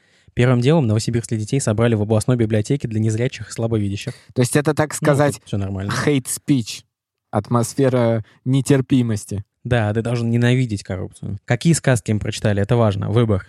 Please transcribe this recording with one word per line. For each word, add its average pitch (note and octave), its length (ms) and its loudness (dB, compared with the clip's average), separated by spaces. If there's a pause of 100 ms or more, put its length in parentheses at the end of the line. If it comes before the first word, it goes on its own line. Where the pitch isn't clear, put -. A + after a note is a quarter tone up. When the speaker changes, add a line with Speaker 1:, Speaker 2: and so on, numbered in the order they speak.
(360)
Speaker 1:
Первым B2 260 4
делом D3 240 4
Новосибирск A2+ 440 0
для A2 100 -4
детей A#2+ 200 -2
собрали A2+ 360 2
в G#2 80 0
областной A2 340 2
библиотеке A2+ 500 0
для A2 120 -4
незрячих A2 500 -2
и - 20 -14
слабовидящих. A2+ 600 -4 (220)
Speaker 2:
То B2+ 80 2
есть - 120 0
это, D3 200 2
так D#3 160 0
Speaker 1:
Ну, - 40 -10
Speaker 2:
сказать, D3 420 2
Speaker 1:
тут - 80 -20
все A2 120 -6
нормально. G2 340 -4 (140)
Speaker 2:
hate C#3+ 220 0
speech, - 560 -2 (480)
атмосфера A#2 920 0 (220)
нетерпимости. B2+ 960 0 (200)
Speaker 1:
Да, A#2 300 0
ты A2+ 100 -2
должен A#2 260 -2
ненавидеть A#2+ 540 0
коррупцию. G2 600 -10
Какие B2 280 2
сказки B2+ 380 0
мы G#2 80 0
прочитали, G#2 420 -2
это A#2+ 160 2
важно. G#2 320 0
Выбор G#2+ 400 2